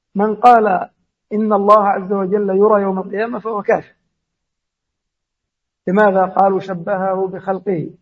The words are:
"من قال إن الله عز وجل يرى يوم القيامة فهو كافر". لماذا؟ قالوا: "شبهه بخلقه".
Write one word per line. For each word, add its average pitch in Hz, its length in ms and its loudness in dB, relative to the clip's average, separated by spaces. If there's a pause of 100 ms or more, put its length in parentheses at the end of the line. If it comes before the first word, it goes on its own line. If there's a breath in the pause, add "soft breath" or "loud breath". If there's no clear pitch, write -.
(140)
"من 208 200 0
قال 214 540 4 (440)
إن 214 200 -2
الله 202 360 4
عز 196 240 -4
وجل 196 380 -2
يرى 202 320 4
يوم 190 160 -2
القيامة 202 400 -6
فهو 208 240 -8
كافر". 196 320 -2 (1900)
لماذا؟ 190 360 2
قالوا: 190 360 0
"شبهه 190 680 -4
بخلقه". 180 640 -6 (120)